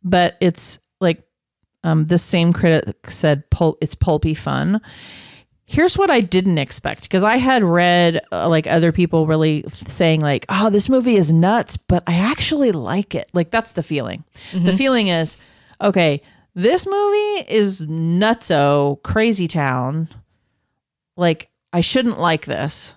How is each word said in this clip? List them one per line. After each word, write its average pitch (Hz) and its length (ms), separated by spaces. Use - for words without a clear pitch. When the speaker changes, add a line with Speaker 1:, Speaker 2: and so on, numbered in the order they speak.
Speaker 1:
But 180 360
it's, - 380
like, 170 220
um, 160 220
this 170 160
same 170 300
critic - 580
said, 147 400
pul-, 160 300
it's - 160
pulpy 156 380
fun. 151 460
Here's 339 340
what 381 120
I 247 100
didn't 185 380
expect, - 500
'cause 190 160
I 226 140
had 254 260
read, 175 560
uh, 90 180
like, 160 180
other 165 260
people 160 340
really 156 380
saying, 160 320
like, 143 300
"Oh, 202 200
this 202 180
movie 254 280
is 165 160
nuts, 185 460
but - 280
I 170 80
actually 254 580
like 160 420
it." - 180
Like, 170 180
that's 175 220
the 175 100
feeling. 127 400
The 185 60
Speaker 2:
Mm-hmm. 180 180
Speaker 1:
feeling 247 320
is, 165 300
okay, 170 400
this 247 320
movie 403 640
is 196 340
nutso, 160 1200
crazy 214 460
town. 139 600
Like, 170 340
I 175 80
shouldn't 240 400
like 165 260
this. - 500